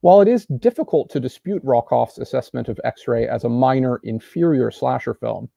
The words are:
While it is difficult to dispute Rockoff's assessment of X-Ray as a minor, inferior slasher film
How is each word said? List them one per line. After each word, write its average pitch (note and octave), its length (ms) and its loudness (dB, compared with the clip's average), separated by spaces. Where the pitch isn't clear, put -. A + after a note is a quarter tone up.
While F#3 200 8
it G3+ 80 6
is A#3 180 0
difficult F3 640 -2
to C#3+ 100 -4
dispute E3+ 440 -8
Rockoff's A#2+ 540 0
assessment A#2+ 500 -8
of A#2 160 -8
X-Ray A#2 440 -2
as A#2 160 -6
a A#2 40 0
minor, B2+ 540 0
inferior B2+ 680 -2
slasher B2+ 440 -4
film A2+ 420 -8